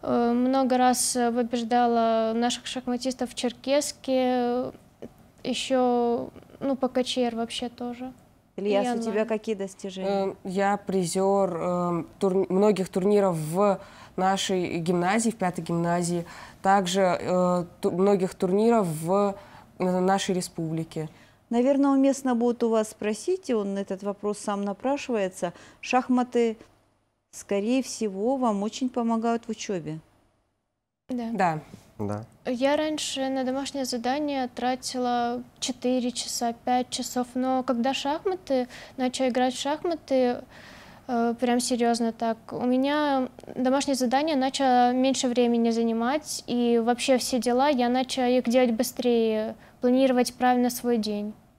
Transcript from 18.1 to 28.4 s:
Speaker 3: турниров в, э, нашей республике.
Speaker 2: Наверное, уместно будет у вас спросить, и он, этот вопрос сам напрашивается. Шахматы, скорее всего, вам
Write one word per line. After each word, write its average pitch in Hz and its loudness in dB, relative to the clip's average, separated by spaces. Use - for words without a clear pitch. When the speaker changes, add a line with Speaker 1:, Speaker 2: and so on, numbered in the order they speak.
Speaker 3:
турниров 208 2
в, 185 0
э, 185 0
нашей 190 2
республике. 160 -6
Speaker 2:
Наверное, 269 2
уместно 269 2
будет 240 0
у 233 2
вас 220 2
спросить, 220 -4
и 262 2
он, 202 -2
этот 196 -6
вопрос 202 -4
сам 202 -4
напрашивается. 202 -4
Шахматы, 247 0
скорее 214 -2
всего, 220 -4
вам 226 0